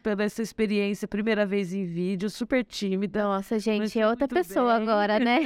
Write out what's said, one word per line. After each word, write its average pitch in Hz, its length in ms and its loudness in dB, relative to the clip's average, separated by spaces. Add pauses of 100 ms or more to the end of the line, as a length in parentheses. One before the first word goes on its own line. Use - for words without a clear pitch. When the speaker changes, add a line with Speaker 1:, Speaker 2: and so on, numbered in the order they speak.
Speaker 1:
pela 208 200 0
essa 214 200 -2
experiência, 202 640 -2
primeira 208 360 0
vez 196 300 -2
em 196 120 -4
vídeo, 180 440 -2
super 247 340 -2
tímida. 202 600 -2
Speaker 2:
Nossa, 196 340 -2
gente, 214 220 0
Speaker 1:
Mas 208 140 -2
foi 226 100 0
Speaker 2:
é 214 40 6
outra 240 220 0
Speaker 1:
muito 349 180 0
Speaker 2:
pessoa 247 300 2
Speaker 1:
bem. 220 100 -2
Speaker 2:
agora, 208 300 2
né? 240 280 4